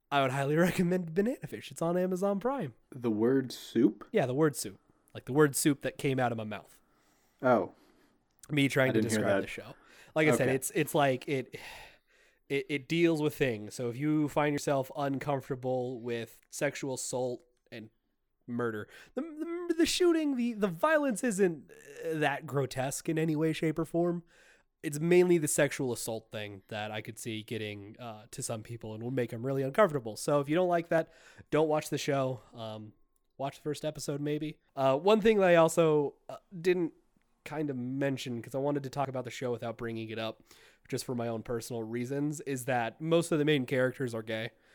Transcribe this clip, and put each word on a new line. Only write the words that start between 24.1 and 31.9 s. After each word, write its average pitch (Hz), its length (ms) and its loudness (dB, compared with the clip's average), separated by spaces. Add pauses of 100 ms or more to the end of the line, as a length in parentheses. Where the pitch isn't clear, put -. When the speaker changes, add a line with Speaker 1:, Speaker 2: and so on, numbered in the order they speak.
Speaker 1:
It's 147 160 -6
mainly 175 400 6
the 147 120 0
sexual 139 420 0
assault 113 400 -6
thing 104 380 -10
that 107 200 -6
I 107 120 -6
could 110 180 -14
see 110 240 -6
getting, 104 560 -8
uh, 113 220 -14 (100)
to - 100 -10
some 117 220 -6
people 113 300 -12
and 110 100 -10
will 123 80 -6
make 127 220 -2
'em 117 120 -8
really 135 160 -2
uncomfortable. 135 540 0
So 147 240 0
if 135 80 -2
you 151 80 0
don't 180 140 2
like 170 180 0
that, 160 220 2 (420)
don't 156 160 4
watch 151 220 0
the 151 80 -2